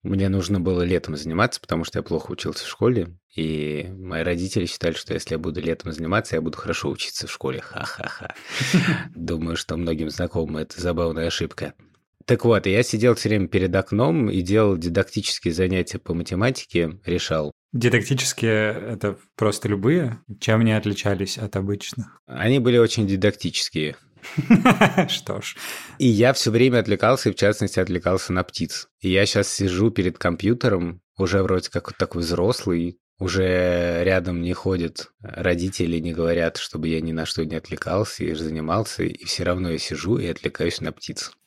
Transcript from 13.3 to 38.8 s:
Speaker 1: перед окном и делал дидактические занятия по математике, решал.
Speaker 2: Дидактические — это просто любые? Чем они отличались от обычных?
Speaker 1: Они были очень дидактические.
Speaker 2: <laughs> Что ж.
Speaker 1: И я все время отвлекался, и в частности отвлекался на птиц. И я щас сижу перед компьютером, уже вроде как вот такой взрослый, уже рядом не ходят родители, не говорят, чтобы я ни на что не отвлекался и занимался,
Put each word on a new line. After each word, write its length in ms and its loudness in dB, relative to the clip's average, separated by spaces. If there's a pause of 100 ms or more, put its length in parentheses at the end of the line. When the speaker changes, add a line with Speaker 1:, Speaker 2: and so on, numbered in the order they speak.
Speaker 1:
перед 280 2
окном 540 2
и 120 0
делал 360 4
дидактические 760 -2
занятия 460 0
по 140 -6
математике, 920 -2
решал. 460 -2 (220)
Speaker 2:
Дидактические — 1000 2 (220)
это 240 -4 (180)
просто 320 0
любые? 520 0 (200)
Чем 220 4
они 120 6
отличались 640 0
от 180 -8
обычных? 680 -6
Speaker 1:
Они 340 2
были 180 4
очень 300 4
дидактические. 880 0 (400)
Speaker 2:
<laughs> 720 4
Что 320 -6
ж. 160 -12 (400)
Speaker 1:
И 100 4
я 240 6
все 200 2
время 280 6
отвлекался, 500 2
и 40 0
в 20 -6
частности 440 2
отвлекался 520 0
на 120 0
птиц. 440 -6 (140)
И 80 -2
я 160 6
щас 240 2
сижу 420 2
перед 260 0
компьютером, 840 0 (160)
уже 260 2
вроде 280 0
как 160 -4
вот 100 -14
такой 240 -2
взрослый, 800 0 (200)
уже 840 2
рядом 380 0
не 120 -2
ходят 580 -2 (100)
родители, 800 0
не 140 -4
говорят, 420 0
чтобы 320 -6
я 140 0
ни 100 -4
на 140 -4
что 180 -4
не 120 -4
отвлекался 680 -4
и 100 -2
занимался, 720 -2